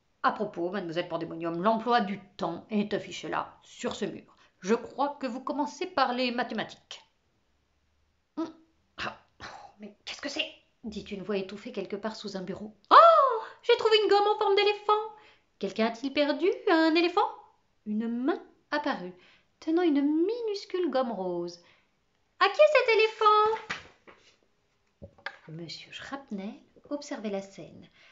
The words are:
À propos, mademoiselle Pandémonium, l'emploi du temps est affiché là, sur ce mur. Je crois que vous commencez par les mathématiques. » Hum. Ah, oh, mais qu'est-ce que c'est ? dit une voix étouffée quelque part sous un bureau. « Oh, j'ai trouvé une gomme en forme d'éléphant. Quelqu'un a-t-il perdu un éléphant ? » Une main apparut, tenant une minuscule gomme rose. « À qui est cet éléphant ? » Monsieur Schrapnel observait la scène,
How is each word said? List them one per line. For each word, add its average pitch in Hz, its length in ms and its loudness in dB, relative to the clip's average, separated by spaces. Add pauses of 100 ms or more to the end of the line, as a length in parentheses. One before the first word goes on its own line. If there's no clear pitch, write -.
(220)
À - 100 2
propos, 180 380 -4
mademoiselle 175 380 -4
Pandémonium, 165 560 -6
l'emploi 226 380 2
du 196 180 -6 (180)
temps 170 320 -8
est 208 240 -2
affiché 180 340 -6
là, - 360 -6
sur - 320 -10
ce - 100 -6
mur. 107 320 -12 (220)
Je 196 160 0
crois 269 440 -4
que 269 60 -6
vous 247 140 -8
commencez 294 480 -6
par 254 260 0
les 247 160 -2
mathématiques. » - 720 -8 (1400)
Hum. 330 160 -6 (500)
Ah, - 140 -10 (240)
oh, - 40 -14 (340)
mais 208 260 -18
qu'est-ce - 160 -12
que 277 80 -8
c'est ? 311 160 -4 (380)
dit 208 180 -10
une 196 220 -12
voix 208 140 -4
étouffée 202 340 -10
quelque 196 240 -8
part 214 200 -8
sous 196 220 -12
un 185 60 -8
bureau. « 190 320 -12 (160)
Oh, 571 500 10 (220)
j'ai 466 140 6
trouvé 440 260 4
une 381 80 4
gomme 403 160 4
en 415 100 2
forme 403 180 2
d'éléphant. 415 380 2 (640)
Quelqu'un 208 300 -2
a-t-il 269 260 -6
perdu 294 340 2 (220)
un 320 240 6
éléphant ? » 349 340 2 (600)
Une 214 200 -2
main 247 320 -2 (300)
apparut, 220 460 -4 (440)
tenant 330 220 0
une 285 240 4
minuscule 370 840 -2
gomme 247 220 -2
rose. « 175 500 -6 (760)
À 370 60 4
qui 403 160 4
est 605 120 8 (120)
cet 480 100 2
éléphant ? » 440 300 2 (2250)
Monsieur 160 440 -16
Schrapnel 214 580 -12 (380)
observait 269 400 -8
la 196 120 -6
scène, - 460 -18 (240)